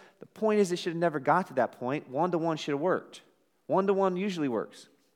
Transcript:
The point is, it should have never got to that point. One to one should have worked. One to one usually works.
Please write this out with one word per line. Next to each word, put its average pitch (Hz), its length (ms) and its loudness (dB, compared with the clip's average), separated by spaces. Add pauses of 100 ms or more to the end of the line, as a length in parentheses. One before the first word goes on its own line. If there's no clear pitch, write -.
(200)
The - 80 -18
point 214 320 0
is, 185 120 2
it 175 60 -2
should 170 160 -6
have 165 60 -4
never 160 200 0
got 151 280 2
to 143 60 -16
that 120 180 2
point. 131 360 -6
One 147 220 -2
to 175 80 0
one 160 180 -2
should 151 160 -6
have 139 80 -2
worked. 165 400 -2 (460)
One 185 200 2
to 202 60 4
one 190 240 2
usually 180 320 -2
works. - 400 -4 (280)